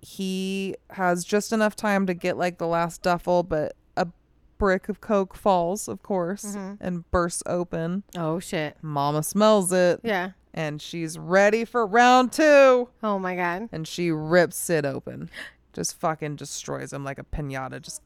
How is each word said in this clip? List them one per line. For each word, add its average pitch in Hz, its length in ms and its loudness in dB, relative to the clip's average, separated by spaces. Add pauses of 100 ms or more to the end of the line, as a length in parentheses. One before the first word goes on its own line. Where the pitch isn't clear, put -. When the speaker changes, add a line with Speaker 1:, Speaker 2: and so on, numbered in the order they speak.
Speaker 1:
he 190 720 -6 (160)
has 180 320 0
just 208 300 -2
enough 214 220 0
time 196 320 0
to 185 60 0
get, 175 240 -4
like, 175 200 -2
the 170 100 -4
last 170 340 -2
duffel, 175 420 2
but 156 320 -4 (200)
a 180 120 -2 (500)
brick 190 320 2
of 202 120 -6
Coke 196 340 0
falls, 185 520 0
of 208 140 -10
course, 185 420 -4 (120)
Speaker 2:
Mm-hmm. 202 240 -10
Speaker 1:
and 175 320 -6
bursts 175 340 0
open. 175 580 -4 (140)
Speaker 2:
Oh, 165 220 -2
shit. 156 420 -6
Speaker 1:
Mama 147 420 -2
smells 208 480 4
it. 180 320 4
Speaker 2:
Yeah. 190 280 -2 (220)
Speaker 1:
And 151 280 -6
she's 165 380 -10
ready 196 460 4
for 233 200 -2
round 247 460 6
two. 269 580 6 (140)
Speaker 2:
Oh, 208 160 0
my 180 160 -4
God. 180 360 -4
Speaker 1:
And 160 160 -8
she 175 220 -4
rips 160 480 2
Sid 156 280 0
open. 135 440 -8 (440)
Just - 260 -6
fucking 156 380 -4
destroys 139 540 -10
him 139 120 -10
like 135 160 -10
a 139 40 -14
piñata. 135 560 -8
Just - 260 -16